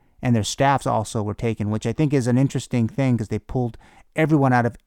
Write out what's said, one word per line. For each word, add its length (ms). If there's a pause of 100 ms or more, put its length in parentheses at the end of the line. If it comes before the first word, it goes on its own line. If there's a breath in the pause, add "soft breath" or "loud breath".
(200)
And 160
their 80
staffs 440
also 340
were 140
taken, 340
which 160
I 80
think 180
is 140
an 140
interesting 480
thing, 320
'cause 80
they 100
pulled 400 (380 soft breath)
everyone 380
out 120
of 220